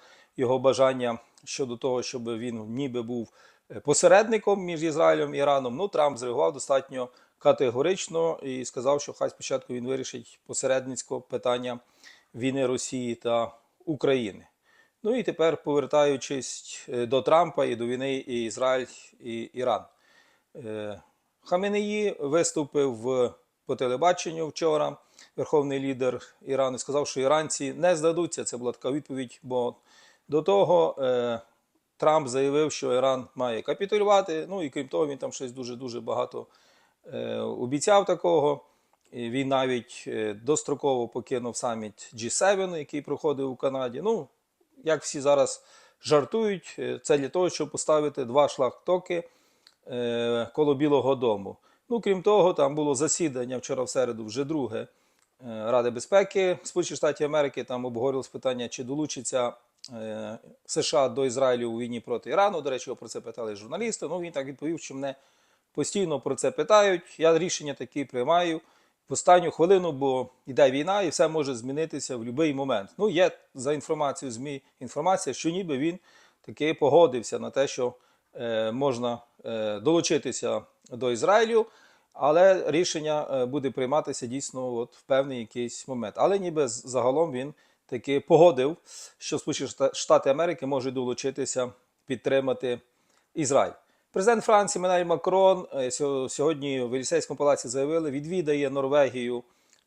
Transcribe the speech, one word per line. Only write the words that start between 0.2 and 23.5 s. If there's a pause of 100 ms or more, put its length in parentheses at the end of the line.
його
бажання (260)
щодо
того,
щоб
він
ніби
був, (380)
е,
посередником
між
Ізраїлем
і
Іраном.
Ну,
Трамп
зреагував
достатньо (300)
категорично
і
сказав,
що
хай
спочатку
він
вирішить
посередницько
питання (540)
війни
Росії
та (300)
України. (560)
Ну
і
тепер,
повертаючись,
е,
до
Трампа
і
до
війни
і
Ізраїль (340)
і
Іран. (720)
Е, (380)
Хаменеї
виступив
в, (320)